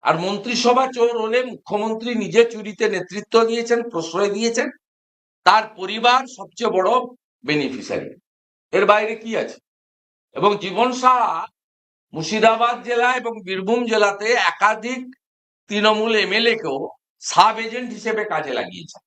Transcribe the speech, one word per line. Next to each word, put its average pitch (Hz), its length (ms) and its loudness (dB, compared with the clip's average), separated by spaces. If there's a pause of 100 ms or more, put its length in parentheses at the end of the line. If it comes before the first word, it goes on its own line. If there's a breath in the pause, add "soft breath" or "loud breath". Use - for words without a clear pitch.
আর 143 120 2 (100)
মন্ত্রিসভা 240 600 2 (100)
চোর 240 260 2
হলে 220 180 0 (120)
মুখ্যমন্ত্রী 220 600 -4 (120)
নিজে 185 180 4 (120)
চুরিতে 214 360 -6
নেতৃত্ব 196 460 -6 (140)
দিয়েছেন, 233 300 0 (100)
প্রশ্রয় 180 440 -2
দিয়েছেন, 226 340 -2 (800)
তার 214 180 6 (120)
পরিবার 226 460 2 (160)
সবচেয়ে 196 380 -4
বড় 185 140 2 (540)
বেনিফিশিয়ারি, 123 680 -4 (640)
এর 190 120 4
বাইরে 214 300 2
কি 226 160 -12 (100)
আছে? - 160 -10 (800)
এবং 202 160 2 (120)
জীবন 196 260 0 (120)
সাহা 247 320 4 (800)
মুর্শিদাবাদ 220 720 2
জেলা 240 240 2 (100)
এবং 233 140 -6 (100)
বীরভূম 190 380 -2 (100)
জেলাতে 208 360 0 (240)
একাধিক 220 500 0 (680)
তৃণমূল 214 440 2 (100)
এমএলএ 220 400 0
কেও 135 160 -4 (440)
সাব 214 360 4
এজেন্ট 226 380 -8
হিসেবে 214 280 -4
কাজে 151 280 -4
লাগিয়েছেন। 92 540 -8